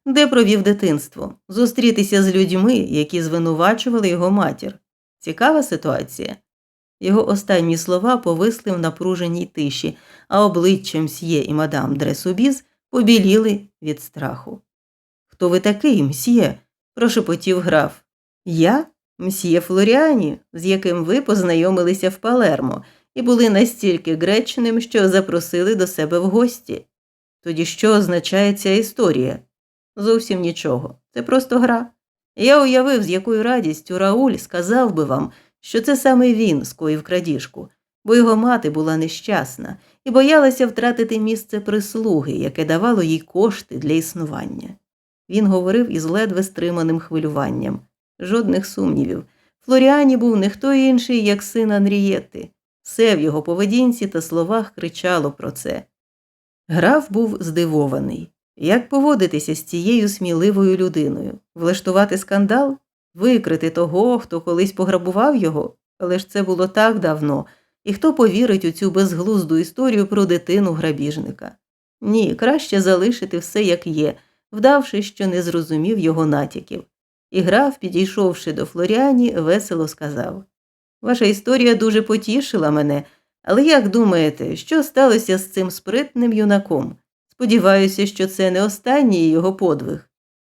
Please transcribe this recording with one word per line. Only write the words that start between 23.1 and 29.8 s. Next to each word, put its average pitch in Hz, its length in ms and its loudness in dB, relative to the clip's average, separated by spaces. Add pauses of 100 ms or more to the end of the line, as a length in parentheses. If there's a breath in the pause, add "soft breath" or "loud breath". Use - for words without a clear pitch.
і - 60 -6
були 240 280 4
настільки 196 640 0
гречним, 226 640 -2
що 214 280 2
запросили 185 640 0
до 185 120 0
себе 165 320 -2
в 175 40 -2
гості". 220 640 -2 (560)
"Тоді 170 240 -4
що 214 280 0
означає 190 600 0
ця 202 160 -4
історія?" 190 720 0 (600)